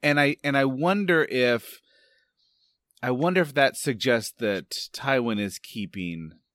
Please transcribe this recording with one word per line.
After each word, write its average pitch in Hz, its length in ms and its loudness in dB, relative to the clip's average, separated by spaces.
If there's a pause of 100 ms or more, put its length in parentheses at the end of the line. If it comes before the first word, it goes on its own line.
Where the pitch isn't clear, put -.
And 147 160 2
I, 143 240 2
and 143 120 0
I 139 100 4
wonder 170 600 2
if, 123 560 0 (1200)
I 127 80 -4
wonder 170 320 0
if 143 140 -4
that 135 220 4
suggests 117 600 0
that 101 320 -2 (240)
Tywin 123 460 -2
is 101 180 -4
keeping 87 760 -10 (220)